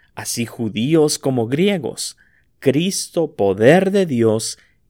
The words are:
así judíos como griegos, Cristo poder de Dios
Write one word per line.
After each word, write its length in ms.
así 300
judíos 720
como 300
griegos, 680
Cristo 760
poder 560
de 140
Dios 540